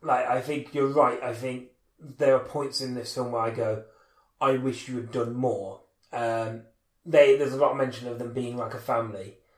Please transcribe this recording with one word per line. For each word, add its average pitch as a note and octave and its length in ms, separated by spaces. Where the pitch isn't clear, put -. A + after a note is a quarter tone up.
Like, B2+ 260
I B2 140
think C#3+ 320
you're C#3 140
right. C3+ 340
I A#2+ 120
think B2+ 360
there C#3 360
are B2+ 80
points C#3 380
in B2+ 140
this A#2+ 180
film A#2+ 200
where A#2 80
I A#2 100
go, A2 320
"I C3+ 180
wish B2+ 300
you B2+ 100
had A2+ 140
done A#2 220
more." G#2+ 480
Um, A2+ 500
they, C#3+ 320
there's C3+ 160
a C3+ 40
lot D3+ 140
of - 60
mention B2 300
of A#2 120
them A#2 140
being A#2+ 240
like A#2 160
a B2 60
family. A2 580